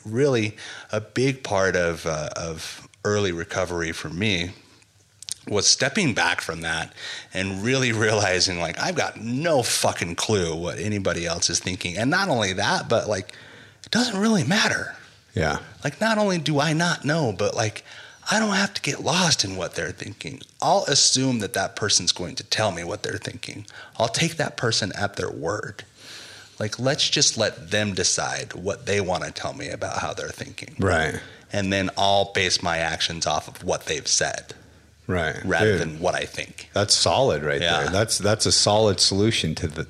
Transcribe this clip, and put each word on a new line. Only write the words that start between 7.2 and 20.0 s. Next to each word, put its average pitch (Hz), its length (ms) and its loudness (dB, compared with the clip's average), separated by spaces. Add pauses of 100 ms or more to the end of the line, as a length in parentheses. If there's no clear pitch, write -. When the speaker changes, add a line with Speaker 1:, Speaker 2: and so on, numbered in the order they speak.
Speaker 1:
and 95 300 -2
really 127 280 2
realizing, 98 680 2
like, 85 200 -2
I've - 160 -2
got 98 240 -4
no 127 440 0
fucking 92 520 0
clue 90 400 0
what 82 220 -6
anybody 92 480 -2
else - 240 0
is 85 100 0
thinking. 90 380 -6
And 120 140 0
not 190 180 2
only 107 240 2
that, 123 340 -2
but, 110 220 2
like, 95 240 -4 (500)
it - 80 -12
doesn't 226 280 2
really 208 240 4
matter. - 520 0 (380)
Speaker 2:
Yeah. 78 260 2 (240)
Speaker 1:
Like, 147 180 -4
not 220 180 4
only 196 180 2
do 147 220 0
I 156 140 4
not 170 300 2
know, 147 320 2
but, 104 200 0
like, 110 280 -2 (480)
I 208 80 4
don't 208 160 2
have 196 200 0
to - 60 -8
get - 220 -4
lost 165 400 2
in 95 120 -4
what 87 200 -4
they're 82 160 -4
thinking. - 500 -12 (200)